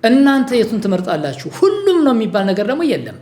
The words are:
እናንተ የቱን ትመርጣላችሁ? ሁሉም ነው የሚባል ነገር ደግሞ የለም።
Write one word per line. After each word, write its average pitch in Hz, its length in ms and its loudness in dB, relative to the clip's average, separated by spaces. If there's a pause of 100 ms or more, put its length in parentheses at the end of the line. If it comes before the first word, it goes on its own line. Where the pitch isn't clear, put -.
እናንተ 269 520 4
የቱን 214 260 0
ትመርጣላችሁ? 175 720 -4
ሁሉም 392 480 0
ነው 277 120 4
የሚባል 202 340 0
ነገር 196 200 0
ደግሞ 277 180 -4
የለም። 160 380 -4